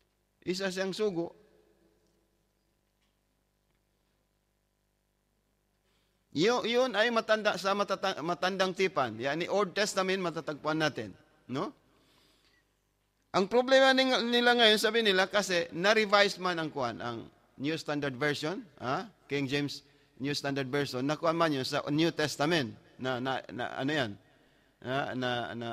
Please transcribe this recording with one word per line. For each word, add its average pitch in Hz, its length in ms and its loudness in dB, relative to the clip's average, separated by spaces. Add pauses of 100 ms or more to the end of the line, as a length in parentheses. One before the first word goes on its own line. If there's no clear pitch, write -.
(400)
Isa 185 320 -4
siyang 190 240 -4
sugo. 180 400 -4 (4000)
Yun, 214 320 2
yun 240 320 0
ay 226 160 2
matanda, 220 480 0
sa 190 160 0
matata-, 196 480 -2
Matandang 185 480 0
Tipan. 139 480 -2
Yani 143 320 -4
Old 196 240 0
Testament 190 480 0
matatagpuan 156 560 -4
natin. 131 320 -2 (400)
No? 175 240 -4 (1600)
Ang 185 140 2
problema 262 420 6
ning-, 254 380 2
nila 240 260 4
ngayon, 220 240 6
sabi 220 240 2
nila, 190 240 4
kasi 185 480 0
na-revise 202 640 4
man 180 160 -2
ang 156 120 -4
kuwan, 117 340 -4
ang 117 240 -8 (320)
New 151 160 -2
Standard 147 400 -4
Version, 147 460 -2 (180)
ha? 156 300 -4 (180)
King 139 220 -2
James 143 340 -4 (340)
New 143 160 -4
Standard 139 380 -2
Version, 135 340 -2
nakuha 160 300 0
man 165 180 2
yun 131 140 -2
sa 139 240 -2
New 160 240 2
Testament, 147 580 0 (240)
na, 127 240 -4
na, 131 220 -4 (100)
na, 117 120 -6 (120)
ano 135 160 -2
yan? 127 180 -2 (720)
Na, 131 320 -4
na, 123 160 -2 (240)
na, 117 200 -8